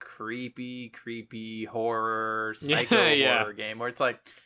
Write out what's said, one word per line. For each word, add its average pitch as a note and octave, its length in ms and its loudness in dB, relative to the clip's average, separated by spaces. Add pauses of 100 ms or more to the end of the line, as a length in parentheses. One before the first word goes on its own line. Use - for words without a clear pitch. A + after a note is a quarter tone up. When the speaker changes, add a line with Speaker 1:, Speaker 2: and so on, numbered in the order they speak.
Speaker 1:
creepy, B2 880 -10
creepy A2 760 -10
horror, A2 920 -2
Speaker 2:
<laughs> - 40 -10
Yeah, C#3+ 160 2
Speaker 1:
psycho G#3 340 4
Speaker 2:
yeah. C3 300 6
Speaker 1:
horror G#2 100 -2
game G#2+ 260 -8
where A#2+ 120 -4
it's, - 100 -6
like, B2 180 2 (280)